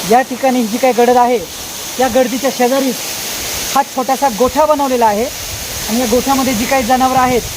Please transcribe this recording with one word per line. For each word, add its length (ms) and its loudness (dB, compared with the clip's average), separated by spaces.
या 120 6
ठिकाणी 380 0
ही 60 0
जी 120 -4
काही 160 2
गडद 220 4
आहे, 240 4
या 140 2
गडदीच्या 380 0
शेजारीच 440 0
हा 80 2
छोटासा 460 0
गोठा 360 2
बनवलेला 420 2
आहे 180 2
आणि 120 0
या 100 0
गोठ्यामध्ये 440 0
जी 100 0
काही 180 0
जनावरं 360 2
आहेत, 240 2